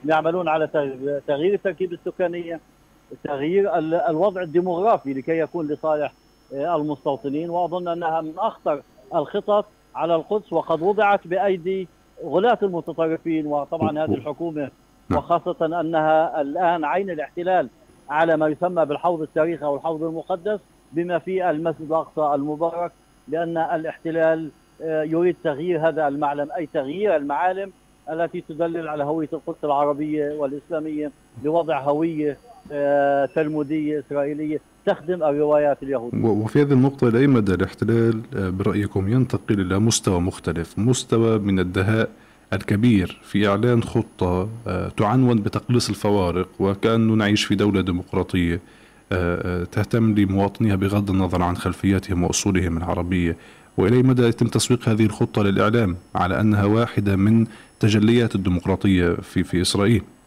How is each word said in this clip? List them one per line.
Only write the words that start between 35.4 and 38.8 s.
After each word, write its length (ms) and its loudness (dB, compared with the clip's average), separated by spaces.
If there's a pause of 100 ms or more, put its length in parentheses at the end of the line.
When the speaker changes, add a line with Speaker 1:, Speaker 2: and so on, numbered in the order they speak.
Speaker 1:
اليهودية. 420 -2
Speaker 2:
و-، 180 2
وفي 180 2
هذه 120 2
النقطة، 340 4
إلى 120 4
أي 80 6
مدى 260 4
الاحتلال، 680 0 (140)
آه، 140 -2
برأيكم 580 -2